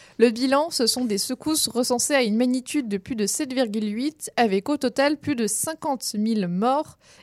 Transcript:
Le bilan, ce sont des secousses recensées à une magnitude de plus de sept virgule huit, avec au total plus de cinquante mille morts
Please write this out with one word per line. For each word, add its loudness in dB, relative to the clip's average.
Le 8
bilan, 0
ce 0
sont 0
des 0
secousses -2
recensées 0
à 4
une 2
magnitude 0
de -2
plus -6
de 0
sept -4
virgule 0
huit, -6
avec 2
au 2
total 0
plus -4
de 0
cinquante -4
mille 0
morts 0